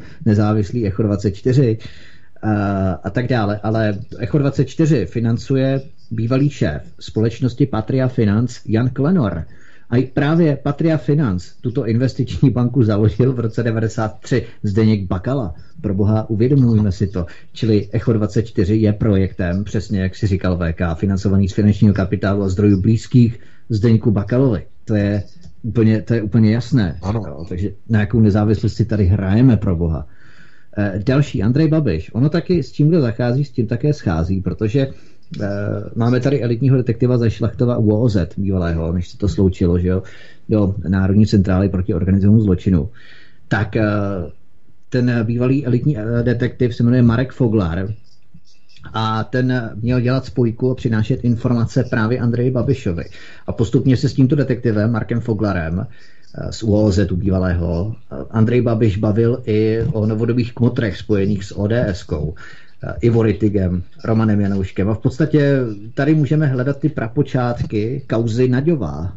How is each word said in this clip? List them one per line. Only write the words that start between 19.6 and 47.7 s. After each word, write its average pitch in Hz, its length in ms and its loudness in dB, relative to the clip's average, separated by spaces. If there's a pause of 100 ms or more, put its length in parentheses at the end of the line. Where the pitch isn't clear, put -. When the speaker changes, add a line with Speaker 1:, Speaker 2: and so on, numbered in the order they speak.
Speaker 1:
přesně 101 360 -4
jak 92 160 -2
si 107 100 -2
říkal 92 300 0
V 85 160 -2
K, 85 220 -2
financovaný 98 540 0
z - 40 -8
finančního 104 420 4
kapitálu 98 480 0
a 98 60 0
zdrojů 98 320 4
blízkých 110 600 2 (300)
Zdeňku 113 400 2
Bakalovi. 101 520 0 (220)
To 110 100 -2
je 101 280 0 (400)
úplně, 110 400 2
to 120 120 0
je 113 80 0
úplně 110 320 4
jasné. 117 480 0
Speaker 2:
Ano. 107 240 -2
Speaker 1:
Jo, 73 220 -12
takže 92 220 -4 (180)
na 110 120 4
jakou 110 200 2
nezávislost 104 540 4
si 110 100 2
tady 104 220 2
hrajeme, 101 500 4
pro 92 200 0
boha? 80 300 -2 (720)
Eh, 101 280 -2
další, 131 360 2
Andrej 131 260 4
Babiš. 135 460 0
Ono 127 140 2
taky 170 340 0
s - 100 -10
tím, 147 160 2
kdo 170 120 4
zachází, 123 440 0
s - 60 -10
tím 113 160 -2
také 147 260 0
schází, 92 480 -2
protože, 107 480 -2 (540)
eh, 101 40 -2 (500)
máme 120 240 2
tady 135 220 2
elitního 123 340 2
detektiva 123 420 2
ze 117 120 2
Šlachtova 120 460 0
U 107 140 2
O 113 180 4
Z 95 280 2
bývalého, 85 560 0
než 90 160 -2
se - 100 -16
to 101 100 0
sloučilo, 90 500 2
že 90 100 0
jo, 92 140 0 (460)
do 101 260 2 (140)
Národní 98 380 4
centrály 95 420 4
proti 92 260 -2
organizovanému 98 480 4
zločinu. 90 460 2 (600)
Tak, 101 280 -2
eh, 110 80 2 (1040)
ten 123 340 0
bývalý 123 440 0
elitní, 123 320 -2
eh, 117 240 -2
detektiv 120 520 0
se - 80 -2
jmenuje 123 200 4
Marek 117 300 2
Foglar 98 560 0 (1040)